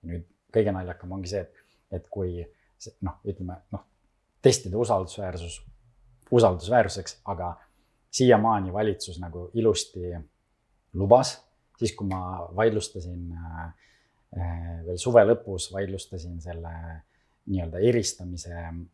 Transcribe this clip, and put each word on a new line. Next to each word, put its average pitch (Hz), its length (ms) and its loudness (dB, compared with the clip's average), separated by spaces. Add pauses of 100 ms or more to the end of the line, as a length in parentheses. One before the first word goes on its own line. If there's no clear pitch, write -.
Ja 82 100 -12
nüüd 85 100 -10 (300)
kõige 104 180 4
naljakam 90 400 -8
ongi 92 160 -8
see, 98 140 -4
et, - 120 -14 (380)
et 90 180 -8
kui 87 380 -6 (300)
see, - 240 -18
noh, 87 120 -6 (120)
ütleme, 92 300 -8 (160)
noh, 101 120 -10 (580)
testide 101 360 4
usaldusväärsus, 95 840 -2 (720)
usaldusväärsuseks, 107 920 2
aga 87 300 -6 (560)
siiamaani 107 600 6
valitsus 98 460 -4
nagu 87 340 -10
ilusti 101 600 0 (800)
lubas, 101 500 4 (360)
siis 110 160 -2
kui 101 120 -6
ma 92 480 -6
vaidlustasin, 87 760 -2
äh, 82 340 -10 (680)
äh, 85 520 -6
veel 90 120 -4
suve 117 280 8
lõpus 104 480 0
vaidlustasin 92 680 -8
selle 82 300 -12 (760)
nii-öelda 87 320 -4
eristamise 90 840 -2 (300)